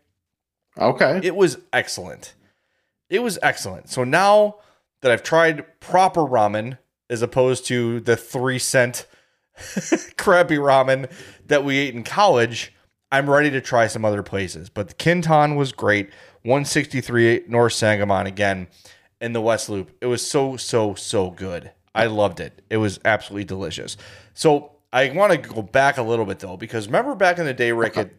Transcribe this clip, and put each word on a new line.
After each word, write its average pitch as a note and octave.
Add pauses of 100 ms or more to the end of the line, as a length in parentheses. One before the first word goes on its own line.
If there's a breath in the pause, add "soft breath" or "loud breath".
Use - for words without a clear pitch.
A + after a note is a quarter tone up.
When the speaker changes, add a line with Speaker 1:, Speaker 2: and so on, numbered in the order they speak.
(800)
Speaker 1:
Okay. C3
Speaker 2:
It F3+
was E3+ (140)
excellent. G2 (760)
It G#3
was A3
excellent. -
So B2+
now G3+ (460 soft breath)
that B2+
I've A2+
tried D#3+
proper F3+
ramen A2+ (320)
as A#2
opposed B2+
to A#2+
the A2+
three B2+
cent B2 (500 loud breath)
<laughs> -
crappy F3
ramen C3+ (360 loud breath)
that C#3+
we C#3
ate C#3
in A#2
college, B2 (380)
I'm C#3
ready C#3+
to C3
try A#2
some A2
other G#2
places. F#2
But G#2
the -
Kintan D#3+
was C#3
great. G2+ (320 soft breath)
One C#3
sixty-three A#2+
North A#2
Sangamon G2+
again F#2+ (520 soft breath)
in A#2
the A#2
West A2
Loop. G2 (100)
It A#2+
was A#2+
so, C3+
so, A2
so F#2+
good. F2+ (240)
I A2+
loved G2+
it. -
It A2
was G#2
absolutely G2+
delicious. F#2 (380 loud breath)
So D3 (200)
I C3
wanna F#3
go A2+
back C3+
a B2
little A2+
bit, F#2
though, F2+
because A2
remember A#3
back F3+
in E3+
the C3+
day, A#2+
Rick, A2+
Speaker 1:
Okay. G2+